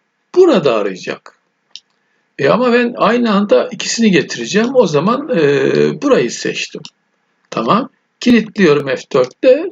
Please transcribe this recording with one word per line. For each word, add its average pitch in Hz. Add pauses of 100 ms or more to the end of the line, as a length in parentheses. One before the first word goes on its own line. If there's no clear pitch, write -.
(360)
Burada 208
arayacak. 95 (1000)
E, 139
ama 233
ben 240
aynı 226
anda 202
ikisini -
getireceğim. 165
O 247
zaman, 202
e, 160 (600)
burayı 185
seçtim. - (680)
Tamam. 170 (300)
Kilitliyorum 196
F 127 (120)
dörtte. 254